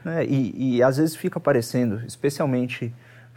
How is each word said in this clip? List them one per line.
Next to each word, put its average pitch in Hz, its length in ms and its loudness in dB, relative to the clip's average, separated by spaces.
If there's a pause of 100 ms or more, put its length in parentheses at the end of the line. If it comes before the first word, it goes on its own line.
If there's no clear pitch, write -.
É, 165 180 0
e, 131 520 0
e 120 60 6
às 131 140 4
vezes 160 180 2
fica - 240 -4
parecendo, 123 680 0
especialmente, 127 840 -2 (460)